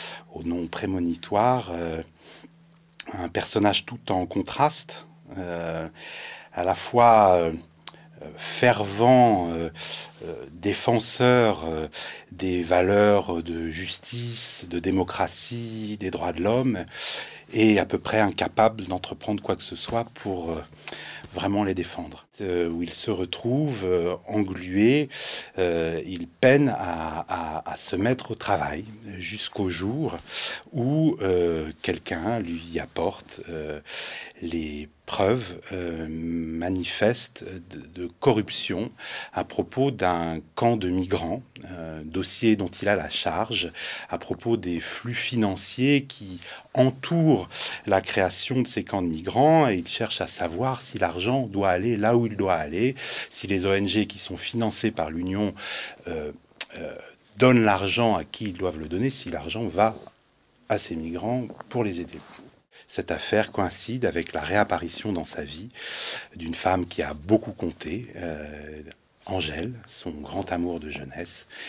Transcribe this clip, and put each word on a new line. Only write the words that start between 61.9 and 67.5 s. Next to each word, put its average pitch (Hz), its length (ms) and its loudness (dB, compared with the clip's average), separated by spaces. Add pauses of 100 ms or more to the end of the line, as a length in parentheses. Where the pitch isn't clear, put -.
aider. 80 160 -12 (680)
Cette - 240 -6
affaire 104 420 0
coïncide 113 540 -4
avec 82 260 -2
la 78 80 -4
réapparition 90 720 0
dans 80 140 -4
sa - 160 -8
vie 80 280 -12 (640)
d'une 82 180 -6
femme 92 320 0
qui - 160 -6
a 73 120 -6
beaucoup 95 380 2